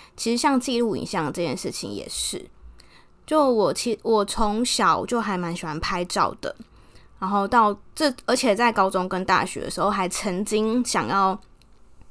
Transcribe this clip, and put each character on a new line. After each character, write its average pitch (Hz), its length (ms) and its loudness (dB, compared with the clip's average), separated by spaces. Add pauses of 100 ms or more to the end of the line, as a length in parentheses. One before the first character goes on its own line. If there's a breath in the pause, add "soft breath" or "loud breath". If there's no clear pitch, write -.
(180 loud breath)
其 226 140 -2
实 240 40 0
像 269 240 2
记 247 200 -2
录 220 160 0
影 - 100 -4
像 160 260 -2
这 175 120 -4
件 151 120 -2
事 - 140 -6
情 - 220 -8
也 - 180 -10
是， - 400 -6 (760 soft breath)
就 302 200 4
我 214 240 4
其-， - 300 -4
我 214 240 2
从 214 400 0
小 185 400 2
就 240 160 -2
还 208 160 -2
蛮 175 180 -4
喜 175 120 -8
欢 156 120 -6
拍 180 260 -4
照 165 360 0
的， - 140 -6 (640 soft breath)
然 190 100 -4
后 202 180 0
到 208 300 4 (160)
这， 302 180 2 (140)
而 240 100 2
且 240 200 2
在 240 160 4
高 190 180 2
中 185 180 2
跟 185 160 -4
大 185 220 2
学 - 160 -8
的 - 80 -6
时 - 100 -6
候 175 80 2
还 196 220 0
曾 185 340 -4
经 220 400 0
想 170 240 -2
要 190 320 2 (720)